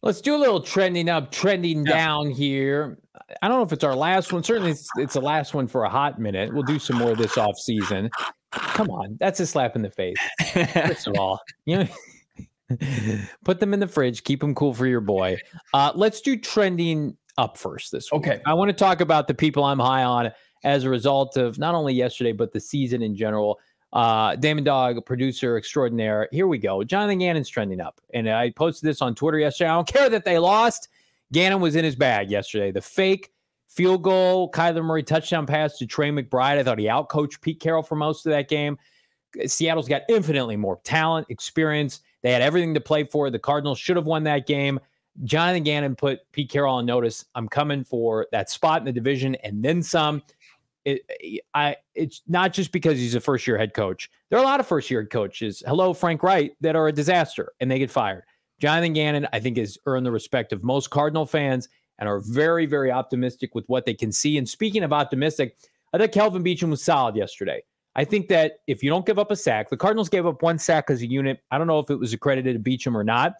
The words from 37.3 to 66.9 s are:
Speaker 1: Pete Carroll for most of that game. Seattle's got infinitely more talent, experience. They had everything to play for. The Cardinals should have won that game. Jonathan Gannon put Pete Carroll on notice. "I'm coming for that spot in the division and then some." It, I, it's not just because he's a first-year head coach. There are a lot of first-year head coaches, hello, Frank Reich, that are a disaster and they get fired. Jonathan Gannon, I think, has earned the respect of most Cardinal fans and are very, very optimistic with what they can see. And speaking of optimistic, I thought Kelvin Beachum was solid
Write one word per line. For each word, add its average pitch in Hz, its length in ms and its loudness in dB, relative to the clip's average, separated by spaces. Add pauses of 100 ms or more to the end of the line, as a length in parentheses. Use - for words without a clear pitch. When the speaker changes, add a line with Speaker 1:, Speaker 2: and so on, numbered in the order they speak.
Speaker 1:
Pete 160 200 -6
Carroll 160 220 0
for 156 140 -6
most 151 300 -2
of 160 40 0
that 143 180 0
game. 147 280 -2 (720)
Seattle's 160 420 0
got 139 200 0
infinitely 147 480 2
more 98 280 -2
talent, 160 460 0
experience. 151 720 -2 (220)
They 123 100 2
had 123 100 4
everything 160 320 2
to 147 60 2
play 151 240 0
for. 147 260 0
The 120 80 -4
Cardinals 143 400 0
should - 180 0
have 151 100 0
won 156 180 0
that 147 220 0
game. 139 340 0 (440)
Jonathan 165 380 2
Gannon 147 340 0
put 135 240 -2 (120)
Pete 143 180 -4
Carroll 139 260 2
on 120 100 -2
notice. 120 380 0 (100)
"I'm 113 140 -6
coming 143 360 -2
for 113 480 -2
that 104 180 -2
spot 160 300 2
in - 40 -12
the 135 80 -4
division 131 440 -2
and 104 260 -8
then 165 200 0
some." 151 400 0 (640)
It, 139 160 -4 (500)
I, 147 240 0 (180)
it's - 320 -6
not 180 280 0
just 190 180 -4
because 160 260 2
he's 120 160 -2
a 120 60 0
first-year 123 380 0
head 107 160 -2
coach. 98 360 -4 (200)
There 226 80 4
are 254 40 6
a 269 40 4
lot 269 120 2
of 262 80 0
first-year 131 360 -2
head 104 80 -10
coaches, 104 560 -4
hello, 180 260 2
Frank 170 300 0
Reich, 180 400 2
that 156 140 2
are 156 120 4
a 156 40 0
disaster 151 680 0
and 127 100 0
they 131 80 0
get 135 120 0
fired. 101 320 -2 (360)
Jonathan 160 360 2
Gannon, 151 400 0
I 113 40 0
think, 117 200 -2
has 107 260 -4
earned 131 220 0
the 123 40 0
respect 117 400 -2
of 101 140 -6
most 131 240 0
Cardinal 151 380 0
fans 135 420 -2 (300)
and 104 100 -4
are 104 120 -2
very, 151 440 2
very 139 260 0
optimistic 123 640 -2
with 113 140 -6
what 127 160 0
they 120 80 -2
can 107 180 -4
see. 151 280 0
And 127 100 -4
speaking 214 340 -2
of 151 100 0
optimistic, 143 640 -2 (340)
I 170 60 0
thought 220 140 2
Kelvin 190 300 2
Beachum 170 280 0
was 143 120 -2
solid 131 340 2